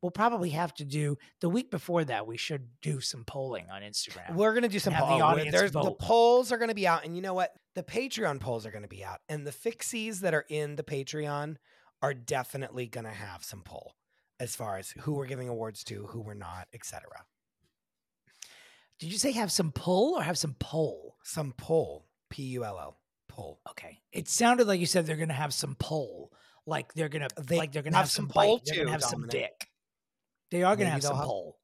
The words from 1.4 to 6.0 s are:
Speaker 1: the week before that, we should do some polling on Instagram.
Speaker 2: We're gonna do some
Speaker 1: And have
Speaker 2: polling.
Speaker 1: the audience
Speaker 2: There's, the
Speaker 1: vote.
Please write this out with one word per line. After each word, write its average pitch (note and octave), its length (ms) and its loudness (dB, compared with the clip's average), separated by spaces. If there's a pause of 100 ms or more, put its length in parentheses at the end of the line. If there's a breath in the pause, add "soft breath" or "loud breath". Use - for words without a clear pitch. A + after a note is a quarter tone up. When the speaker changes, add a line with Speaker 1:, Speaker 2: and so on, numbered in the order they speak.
Speaker 1:
the F3 80 2
week B3 200 0
before E3+ 340 0
that, A2 220 -2
we A2+ 120 -8
should C3+ 280 -6 (140)
do D3 220 -2
some - 240 -6
polling B2+ 440 -6
on G2 120 -12
Instagram. G#2 520 -8
Speaker 2:
We're G#3+ 200 4
gonna A#3+ 160 4
do G3+ 80 0
some - 160 2
Speaker 1:
And - 20 2
have C#3+ 120 4
Speaker 2:
polling. C3+ 120 6
Speaker 1:
the D#3 60 8
audience D#3 300 4
Speaker 2:
There's, G3 160 4
the D3 100 2
Speaker 1:
vote. - 180 0